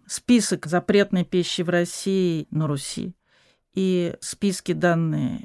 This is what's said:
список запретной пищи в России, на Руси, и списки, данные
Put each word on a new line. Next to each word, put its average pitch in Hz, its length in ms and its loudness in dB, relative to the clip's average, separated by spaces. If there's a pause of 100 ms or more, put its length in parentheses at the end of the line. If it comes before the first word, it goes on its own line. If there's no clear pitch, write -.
список - 580 0
запретной 180 580 2
пищи 180 380 -2
в 170 80 -2
России, 175 800 0
на 156 160 -2
Руси, 147 480 -6 (640)
и 185 460 0
списки, - 500 -4
данные 160 720 0